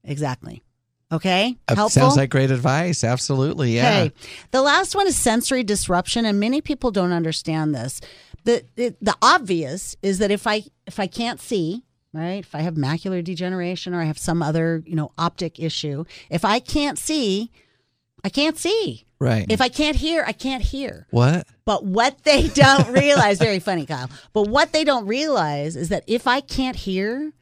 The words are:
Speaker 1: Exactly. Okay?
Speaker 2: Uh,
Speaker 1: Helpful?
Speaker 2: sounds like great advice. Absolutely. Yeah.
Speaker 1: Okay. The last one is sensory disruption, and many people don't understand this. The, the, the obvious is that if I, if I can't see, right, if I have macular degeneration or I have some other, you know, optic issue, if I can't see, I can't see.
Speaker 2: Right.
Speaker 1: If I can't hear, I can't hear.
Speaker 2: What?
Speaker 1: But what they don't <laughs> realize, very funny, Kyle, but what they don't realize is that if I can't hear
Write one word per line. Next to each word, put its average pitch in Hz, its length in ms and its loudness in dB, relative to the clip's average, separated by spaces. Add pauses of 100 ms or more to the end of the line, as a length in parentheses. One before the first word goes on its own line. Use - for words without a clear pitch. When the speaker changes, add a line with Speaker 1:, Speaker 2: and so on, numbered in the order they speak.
Speaker 1:
Exactly. 139 580 -8 (480)
Okay? 190 480 0 (100)
Speaker 2:
Uh, - 60 2
Speaker 1:
Helpful? 214 280 4
Speaker 2:
sounds - 140 6
like 139 140 2
great 135 200 2
advice. 135 540 0
Absolutely. 131 720 0
Yeah. 214 280 4
Speaker 1:
Okay. 147 100 -4 (380)
The 262 100 4
last 302 320 2
one 392 120 2
is 330 80 2
sensory 240 480 0
disruption, 202 640 0
and 202 160 2
many 254 220 0
people 262 280 -2
don't 180 220 0
understand 160 640 -2
this. 127 260 -8 (440)
The, 233 200 0 (120)
the, 233 260 -4
the 196 180 0
obvious 190 840 2
is 196 160 0
that 202 120 0
if 208 160 -2
I, 214 180 -2 (220)
if - 120 -12
I 196 80 -2
can't 233 320 -6
see, 202 440 -4 (320)
right, 175 240 -6
if 175 160 -16
I 151 80 -6
have 170 140 -4
macular 165 460 -4
degeneration 180 720 -6
or 175 80 -4
I 165 60 -2
have 156 120 -4
some 170 240 -2
other, 160 440 -2
you 160 100 -6
know, 151 220 -4
optic 165 420 -4
issue, 156 440 -6 (260)
if 175 160 -2
I 214 140 2
can't 285 380 -2
see, 226 520 -2 (760)
I 208 60 -2
can't 311 260 0
see. 359 480 -2 (140)
Speaker 2:
Right. 113 320 0
Speaker 1:
If - 100 2
I 233 80 4
can't 302 280 0
hear, 320 300 0
I 220 60 -6
can't 254 300 -6
hear. - 480 -6
Speaker 2:
What? 131 360 2 (200)
Speaker 1:
But 202 180 0
what 226 400 0
they 294 240 4
don't 269 400 6
<laughs> 240 40 -6
realize, 269 460 4
very 208 200 2
funny, 170 260 -2
Kyle, 127 240 -6 (240)
but 208 160 0
what 294 240 2
they 311 120 2
don't 254 220 0
realize 175 680 -2
is 165 140 -6
that 185 160 -4
if 233 200 -2
I 262 140 2
can't 262 360 -4
hear 220 640 -4